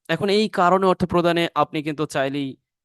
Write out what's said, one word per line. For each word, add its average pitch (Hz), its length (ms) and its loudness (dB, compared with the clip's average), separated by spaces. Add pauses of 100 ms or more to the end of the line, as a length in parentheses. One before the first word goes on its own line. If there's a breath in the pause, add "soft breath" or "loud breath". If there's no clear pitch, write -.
এখন 170 220 -2
এই 208 200 2
কারণে 190 360 2
অর্থ 185 200 2
প্রদানে 170 500 0
আপনি 147 280 -2
কিন্তু 151 220 -4
চাইলেই 139 500 -4 (300)